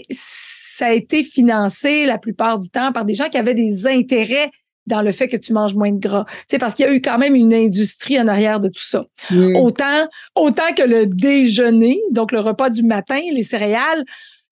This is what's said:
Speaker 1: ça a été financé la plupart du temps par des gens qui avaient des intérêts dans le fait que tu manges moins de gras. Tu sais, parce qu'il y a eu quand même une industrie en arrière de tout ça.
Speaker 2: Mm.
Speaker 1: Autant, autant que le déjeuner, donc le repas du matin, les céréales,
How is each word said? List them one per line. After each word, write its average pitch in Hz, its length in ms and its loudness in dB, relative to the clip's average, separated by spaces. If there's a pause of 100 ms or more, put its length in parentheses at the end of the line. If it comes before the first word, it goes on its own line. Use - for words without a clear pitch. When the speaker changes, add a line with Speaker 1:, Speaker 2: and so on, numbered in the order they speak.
(120)
Speaker 1:
ça - 760 -8
a 233 40 2
été 247 320 0
financé 240 840 0
la 233 140 0
plupart 220 400 -4
du 180 100 -10
temps 262 220 -4
par 233 140 -4
des 208 100 -2
gens 285 140 -4
qui 311 100 -4
avaient 240 160 0
des 214 320 -2
intérêts 262 640 0 (360)
dans 214 160 0
le 202 80 2
fait 247 180 -2
que 254 80 -4
tu - 160 -6
manges 214 220 0
moins 208 160 0
de 202 80 -2
gras. 202 280 -2
Tu - 60 -18 (160)
sais, 277 80 0
parce 233 160 -2
qu'il 269 120 0
y 277 40 2
a - 20 0
eu 262 100 2
quand 240 180 -2
même 277 160 4
une 226 180 6
industrie 226 680 0
en 233 80 2
arrière 214 320 0
de 202 80 -2
tout - 160 -10
ça. - 220 -4 (240)
Speaker 2:
Mm. 185 260 4
Speaker 1:
Autant, 277 520 2 (280)
autant 320 400 0
que - 60 0
le 226 240 4
déjeuner, 233 960 2 (100)
donc 226 200 -2
le 226 80 0
repas 220 320 0
du 226 120 -2
matin, 226 380 0 (100)
les 254 120 -2
céréales, 240 600 -2 (480)